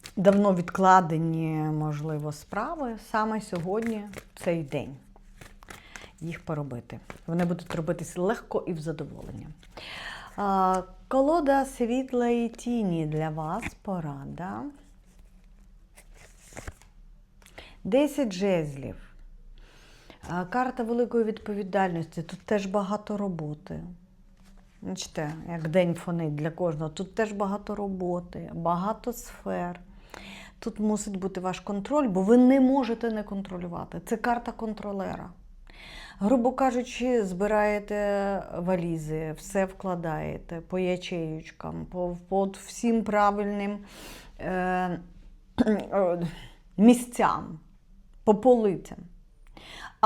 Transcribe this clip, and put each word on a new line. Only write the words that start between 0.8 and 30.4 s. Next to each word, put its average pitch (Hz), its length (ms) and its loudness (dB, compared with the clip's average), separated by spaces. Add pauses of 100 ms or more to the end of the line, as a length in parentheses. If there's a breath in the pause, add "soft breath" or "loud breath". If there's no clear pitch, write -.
можливо, 151 760 -2
справи, 240 640 -6 (160)
саме 220 300 0
сьогодні 208 640 -4 (320)
цей 170 280 0
день 139 320 -6 (1200 loud breath)
їх 160 260 -10
поробити. 139 540 -8 (280)
Вони 175 180 2
будуть 175 300 -4
робитись 170 420 -4
легко 208 500 -2
і 185 60 -2
в 156 60 -6
задоволення. - 680 -10 (880 loud breath)
А, 190 460 4 (260)
колода 277 580 4
світлої 240 840 2
тіні 208 560 0
для 156 240 -2
вас, 160 340 -4 (200)
порада. 160 800 -6 (3250 loud breath)
Десять 269 500 2
жезлів. 160 720 -2 (1200 loud breath)
А, 180 160 -4
карта 247 380 -2
великої 233 400 2
відповідальності. 190 1000 -2
Тут - 160 -14
теж 202 260 0
багато 202 520 -2
роботи. 160 600 -6 (1040)
Бачите, 175 520 -6 (160)
як 165 180 -4
день 175 280 4
фонить 165 400 -4
для 151 160 -2
кожного. 160 380 -2
Тут 175 260 -10
теж 214 160 0
багато 202 440 -4
роботи, 175 800 -4
багато 175 600 -2
сфер. 180 640 -8 (800 loud breath)